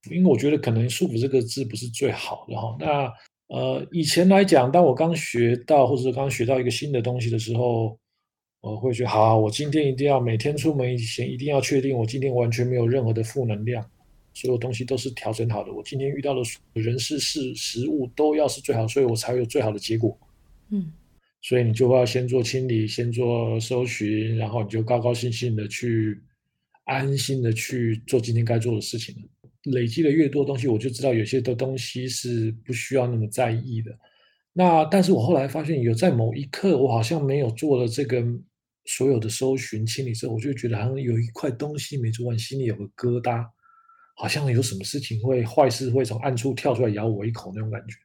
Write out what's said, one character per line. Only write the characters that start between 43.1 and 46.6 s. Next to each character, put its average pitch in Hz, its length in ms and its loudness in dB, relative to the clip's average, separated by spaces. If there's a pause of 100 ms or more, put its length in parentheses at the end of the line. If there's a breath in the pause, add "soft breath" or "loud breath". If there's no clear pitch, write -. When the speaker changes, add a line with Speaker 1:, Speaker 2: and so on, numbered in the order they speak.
Speaker 1:
瘩， 120 240 -2 (720 soft breath)
好 117 100 -8
像 143 240 -2
有 113 120 2
什 - 140 -4
么 95 80 -10
事 - 160 -6
情 117 220 -6
会， 127 220 0
坏 131 240 4
事 123 220 -2
会 131 140 2
从 113 160 -4
暗 131 160 -2
处 123 180 -2
跳 135 200 0